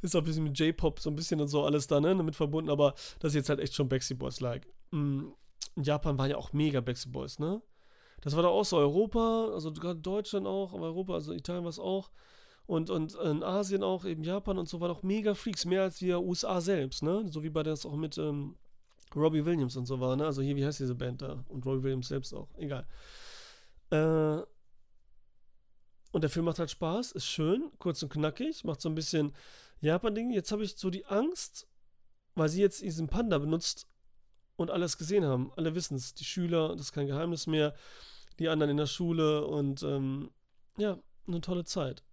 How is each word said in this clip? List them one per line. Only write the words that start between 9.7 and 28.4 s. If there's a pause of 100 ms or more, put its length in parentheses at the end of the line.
gerade
Deutschland
auch,
aber
Europa,
also
Italien
war's
auch. (560)
Und,
und
in
Asien
auch,
eben
Japan
und
so,
waren
auch
mega
Freaks,
mehr
als
die
U
S
A
selbst,
ne?
So
wie
bei
das
auch
mit,
ähm, (580)
Robbie
Williams
und
so
war,
ne?
Also
hier,
wie
heißt
diese
Band
da?
Und
Robbie
Williams
selbst
auch,
egal. (1000)
Äh, (1700)
und
der
Film
macht
halt
Spaß,
ist
schön,
kurz
und
knackig,